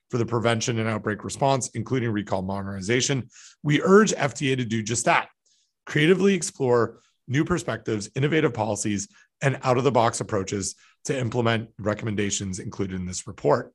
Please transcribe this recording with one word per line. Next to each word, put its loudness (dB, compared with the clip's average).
for -2
the 0
prevention 0
and -2
outbreak -4
response, 0
including -2
recall -2
modernization. -2
We 2
urge 6
F -2
D -2
A 0
to 0
do -2
just -2
that, 2
creatively 4
explore 0
new 0
perspectives, -4
innovative 2
policies, -2
and 0
out-of-the-box 2
approaches -4
to -4
implement 0
recommendations -4
included -6
in -6
this -10
report." 0